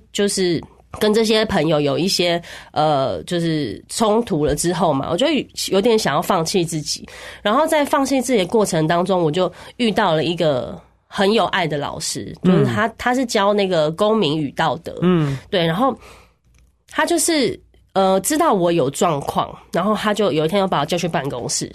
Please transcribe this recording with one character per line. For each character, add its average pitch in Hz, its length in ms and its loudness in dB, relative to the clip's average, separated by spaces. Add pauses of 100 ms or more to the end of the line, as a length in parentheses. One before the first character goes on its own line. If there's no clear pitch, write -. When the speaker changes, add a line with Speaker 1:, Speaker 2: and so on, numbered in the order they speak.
(120)
Speaker 1:
就 202 140 0
是 180 360 0 (380)
跟 214 120 2
这 226 120 4
些 220 220 2
朋 190 200 0
友 156 140 2
有 139 180 0
一 160 80 0
些， 175 340 0 (300)
呃， 135 540 0
就 175 160 -4
是 151 480 -4
冲 220 360 0
突 151 220 0
了 139 80 0
之 170 180 -2
后 170 200 2
嘛， 135 180 -2
我 165 60 -2
就 254 100 2 (400)
有 190 140 2
点 220 180 4
想 156 160 2
要 165 80 2
放 180 220 0
弃 170 200 0
自 160 160 -6
己。 - 240 -8 (380)
然 208 100 0
后 294 140 2
在 311 180 2
放 277 220 0
弃 269 140 0
自 262 120 -2
己 233 60 4
的 180 80 0
过 214 180 2
程 160 220 0
当 175 180 2
中， 185 160 0
我 165 80 2
就 175 240 0 (240)
遇 233 140 0
到 196 220 2
了 156 100 2
一 165 140 -2
个 156 440 -2 (280)
很 196 240 0
有 208 140 2
爱 180 200 -2
的 151 100 -4
老 135 220 -6
师， - 340 -8 (120)
就 180 80 6
是 156 120 4
他， 208 220 0
Speaker 2:
嗯。 226 100 -6
Speaker 1:
他 247 160 -2
是 254 140 0
教 208 260 2
那 202 140 2
个 160 240 2
公 208 260 2
民 160 220 0
与 147 140 -4
道 160 320 0
德。 - 180 -12
Speaker 2:
嗯。 160 340 2 (140)
Speaker 1:
对， 170 160 0
然 165 80 0
后 240 180 0 (960)
他 - 160 0
就 320 140 2
是， 285 420 0 (340)
呃， 190 260 4
知 302 180 -2
道 311 140 4
我 175 180 2
有 165 180 2
状 151 320 0
况， 139 320 -4 (200)
然 170 100 0
后 208 140 0
他 208 180 0
就 202 160 0
有 151 140 0
一 160 40 0
天 202 120 0
又 190 80 0
把 165 120 0
我 147 60 0
叫 180 100 -2
去 170 120 -2
办 151 200 -4
公 123 200 -6
室， - 260 -6